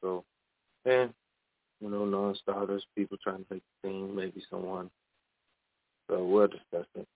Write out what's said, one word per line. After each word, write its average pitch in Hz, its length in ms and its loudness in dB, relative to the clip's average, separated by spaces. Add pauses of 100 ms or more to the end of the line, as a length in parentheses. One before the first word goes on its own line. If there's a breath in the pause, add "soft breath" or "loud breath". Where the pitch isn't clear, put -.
So, 92 240 -4 (600)
and, 127 260 4 (680)
you 107 100 -6
know, 104 160 0
non-starters, 98 800 0 (120)
people 101 260 -2
trying 95 220 -6
to 98 100 -10
make 92 80 -10 (200)
the 98 60 -6
team, 98 260 -6
maybe 95 340 -6
someone. 92 420 -8 (1160)
So 90 160 0
we'll 101 240 8
discuss 85 460 -6
it. 85 220 -10